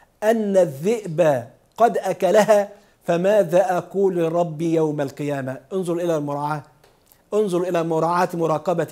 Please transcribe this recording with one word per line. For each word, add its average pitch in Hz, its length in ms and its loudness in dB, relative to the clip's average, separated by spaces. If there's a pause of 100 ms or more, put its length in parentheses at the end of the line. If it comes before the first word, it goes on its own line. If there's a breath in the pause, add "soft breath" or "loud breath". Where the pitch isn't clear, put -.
(220 soft breath)
أن 214 340 2
الذئب 165 880 0 (320)
قد 214 220 2
أكلها 202 680 2 (360 loud breath)
فماذا 180 760 2
أقول 185 380 0
لربي 165 580 -2
يوم 151 260 0
القيامة؟" 139 580 -6 (140)
انظر 180 200 -4
إلى 170 240 -2
المراعاة، 147 460 -4 (720 soft breath)
انظر 185 280 0
إلى 175 200 -2
مراعاة 165 520 0
مراقبة 165 580 -2